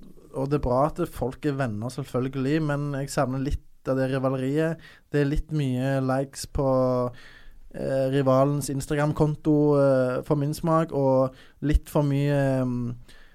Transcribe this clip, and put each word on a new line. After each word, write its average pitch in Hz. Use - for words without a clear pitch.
og 135
det 147
er 131
bra 127
at 160
folk 131
er 147
venner, 120
selvfølgelig, 131
men 143
jeg 139
savner 131
litt 139
av 131
det 131
rivaleriet. 135
Det 143
er -
litt 151
mye 135
likes 131
på, 127
eh, 135
rivalens 139
Instagram-konto, 147
eh, 131
for 147
min 143
smak, 160
og 131
litt 147
for 156
mye, 139
ehm, 123